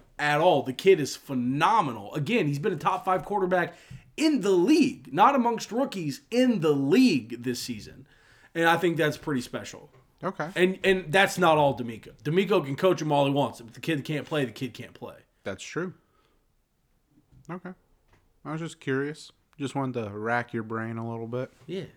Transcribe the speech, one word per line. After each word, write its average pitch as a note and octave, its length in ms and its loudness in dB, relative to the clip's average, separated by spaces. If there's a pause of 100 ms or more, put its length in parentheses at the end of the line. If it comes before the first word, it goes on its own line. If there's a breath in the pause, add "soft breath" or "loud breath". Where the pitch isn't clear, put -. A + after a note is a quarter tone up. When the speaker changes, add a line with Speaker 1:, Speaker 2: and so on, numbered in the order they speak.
(180)
Speaker 1:
at D3 240 0
all. D#3+ 220 4
The B2+ 100 -6
kid F#3 260 4
is C3+ 160 -4
phenomenal. C3+ 1000 0
Again, D#3+ 320 0
he's C#3+ 100 0
been F3+ 160 -2
a D#3 40 -6
top F#3 280 -4
five F#3 200 0
quarterback F#3 500 -2 (420 loud breath)
in D4 240 2
the G3 80 0
league, F#3+ 640 2
not A3+ 220 6
amongst A#3 360 0
rookies, G3 500 -4 (100)
in A#3+ 300 4
the D#3 100 4
league C#3 720 2
this A#2+ 160 -4
season. - 480 -12 (480 soft breath)
And E3 100 2
I E3 120 6
think E3+ 200 0
that's D3+ 200 0
pretty C3+ 240 -4
special. - 500 -14 (320)
Speaker 2:
Okay. E3 320 -6
Speaker 1:
And, F#3 280 2
and F#3 280 0
that's G3 260 2
not E3+ 200 4
all C#3+ 200 4
DeMeco. A#2 360 -10 (100)
DeMeco F3+ 420 2
can C3+ 120 -6
coach F#3 240 2
him D3+ 100 -2
all C#3+ 140 4
he C#3 60 2
wants. C#3 280 -2
If A2+ 140 -18
the A#2+ 80 -20
kid D#3 240 -4
can't C#3 200 -6
play, D3 200 -2
the A2 80 -8
kid B2 200 -8
can't - 200 -16
play. - 240 -14 (260)
Speaker 2:
That's F#2+ 200 -8
true. F3 300 -8 (1600)
Okay. F3+ 200 -12 (720)
I D3 80 -10
was D#3+ 80 -6
just D#3+ 180 -12
curious. C#3 520 -4 (280)
Just C#3 160 -6
wanted C3 260 -4
to G#2+ 80 -6
rack A2+ 440 -2
your A2+ 100 -4
brain A2+ 340 -6
a A2+ 100 -6
little A2+ 200 -8
bit. B2+ 240 -8 (160)
Speaker 1:
Yeah. F3+ 160 -8 (140)